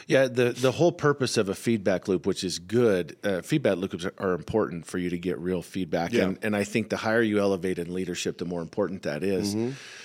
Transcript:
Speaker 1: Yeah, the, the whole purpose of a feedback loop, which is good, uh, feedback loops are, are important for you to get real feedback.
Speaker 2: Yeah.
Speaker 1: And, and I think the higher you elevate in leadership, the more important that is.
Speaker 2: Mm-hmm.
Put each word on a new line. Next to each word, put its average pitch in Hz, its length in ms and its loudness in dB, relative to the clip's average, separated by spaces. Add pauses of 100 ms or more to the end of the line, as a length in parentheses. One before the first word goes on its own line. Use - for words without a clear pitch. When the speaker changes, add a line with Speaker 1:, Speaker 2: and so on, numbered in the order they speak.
Speaker 1:
Yeah, 135 180 6
the, 123 240 2
the 123 220 2
whole 165 180 4
purpose 143 460 0
of 104 120 4
a 95 60 0
feedback 101 540 0
loop, 92 180 2
which 95 160 0
is 85 160 -2
good, 92 640 2
uh, 95 200 0
feedback 123 340 2
loops 90 280 -4
are, 95 140 -4
are 95 140 0
important 85 520 -2
for - 140 -6
you 90 120 -2
to 87 80 -2
get 87 200 -2
real 87 240 -2
feedback. 85 500 -4
Speaker 2:
Yeah. 113 120 4
Speaker 1:
And, 95 180 -2
and 107 140 0
I 101 80 2
think 110 240 -2
the 98 80 -2
higher 113 260 2
you 107 160 2
elevate 95 400 0
in 87 160 -6
leadership, 90 440 -4
the 90 60 -6
more 87 180 -6
important 90 400 -4
that 76 200 -4
is. 101 320 0
Speaker 2:
Mm-hmm. 117 160 -2 (340)